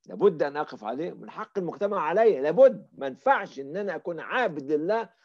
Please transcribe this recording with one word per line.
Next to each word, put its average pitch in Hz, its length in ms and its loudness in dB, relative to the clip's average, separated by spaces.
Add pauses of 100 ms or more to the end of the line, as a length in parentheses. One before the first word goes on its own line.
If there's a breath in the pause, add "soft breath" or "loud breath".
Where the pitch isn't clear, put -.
لابد 156 380 2
أن 143 140 -4
أقف 147 260 -8
عليه، 143 300 -6
من 110 160 -18
حق - 280 -10
المجتمع 196 420 -4
علي، 170 420 4
لابد، 202 520 4
ما 139 140 -8
ينفعش 202 520 -2
إن 139 180 -10
أنا 202 180 -6
أكون 160 240 -8
عابد 151 520 -4
لله 190 380 -2 (160)